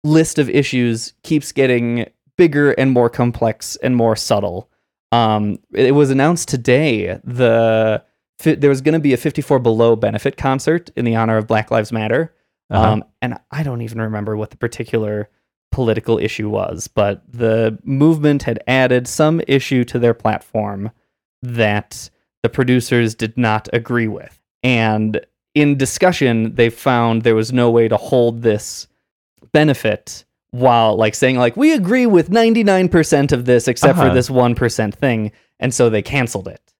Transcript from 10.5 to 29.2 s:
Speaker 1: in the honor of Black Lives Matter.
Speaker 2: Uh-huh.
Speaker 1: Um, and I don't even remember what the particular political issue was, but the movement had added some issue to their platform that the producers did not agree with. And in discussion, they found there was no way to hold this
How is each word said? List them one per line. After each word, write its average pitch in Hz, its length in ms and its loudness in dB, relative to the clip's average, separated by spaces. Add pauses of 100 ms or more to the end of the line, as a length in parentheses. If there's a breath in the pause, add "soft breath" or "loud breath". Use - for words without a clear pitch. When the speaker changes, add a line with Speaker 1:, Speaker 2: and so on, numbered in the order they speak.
Speaker 1:
in 123 80 -4
the 117 120 0
honor 113 200 0
of 110 100 -2
Black 107 240 -2
Lives 113 220 -2
Matter. 113 400 -2 (380)
Speaker 2:
Uh-huh. 110 220 2
Speaker 1:
Um, 107 120 -2 (160)
and 123 180 -6 (120)
I 147 140 -8
don't 120 180 -6
even 113 180 -10
remember 107 360 -6
what 107 140 -8
the - 60 -20
particular 107 720 -6 (440)
political 113 460 0
issue 107 300 -6
was, - 400 -6
but 101 420 -2
the 113 540 -2
movement 147 600 2
had 117 220 -6
added 127 400 2
some 160 400 0
issue 131 380 0
to 123 140 -6
their 120 160 2
platform 104 760 -6 (520)
that 110 680 -4 (340)
the 117 60 -2
producers 123 680 0
did 110 240 -8
not 110 340 -2
agree 117 360 -2
with. - 320 -14 (240)
And 110 560 0 (340)
in 147 240 2
discussion, 123 800 0
they 117 140 2
found 117 520 0
there 113 140 2
was 110 160 -2
no 120 180 2
way 117 180 4
to 110 80 0
hold 117 460 0
this - 460 -4 (640)